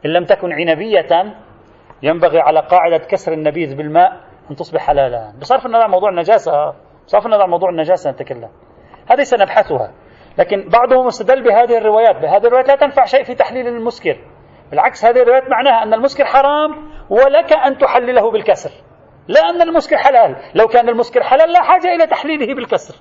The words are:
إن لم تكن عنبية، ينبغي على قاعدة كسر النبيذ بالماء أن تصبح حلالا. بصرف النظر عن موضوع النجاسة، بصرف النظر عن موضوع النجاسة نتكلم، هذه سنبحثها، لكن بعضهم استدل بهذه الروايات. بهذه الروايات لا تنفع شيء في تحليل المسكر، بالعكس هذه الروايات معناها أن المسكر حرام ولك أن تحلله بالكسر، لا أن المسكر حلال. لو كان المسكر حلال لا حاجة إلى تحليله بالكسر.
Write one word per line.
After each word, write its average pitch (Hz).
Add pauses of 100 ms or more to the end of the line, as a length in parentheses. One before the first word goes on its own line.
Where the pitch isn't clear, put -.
إن 156
لم 170
تكن 180
عنبية، 170 (680)
ينبغي 160
على 156
قاعدة 170
كسر -
النبيذ 151
بالماء 156 (300)
أن 143
تصبح 156
حلالا. 120
بصرف 254
النظر 226
عن 214
موضوع 190
النجاسة، 160 (320)
بصرف 208
النظر 208
عن 180
موضوع 175
النجاسة 160
نتكلم، 120 (640)
هذه 262
سنبحثها، 190 (460)
لكن 185
بعضهم 247
استدل 240
بهذه 233
الروايات. 214
بهذه 180
الروايات 254
لا 277
تنفع 277
شيء 262
في 247
تحليل 247
المسكر، 233 (540)
بالعكس 208
هذه 240
الروايات 254
معناها 233
أن 220
المسكر 269
حرام 294 (400)
ولك 277
أن 269
تحلله 247
بالكسر، 208 (580)
لا 254
أن 349
المسكر 330
حلال. 233 (180)
لو 220
كان 233
المسكر 233
حلال 320
لا 349
حاجة 349
إلى 330
تحليله 294
بالكسر. 233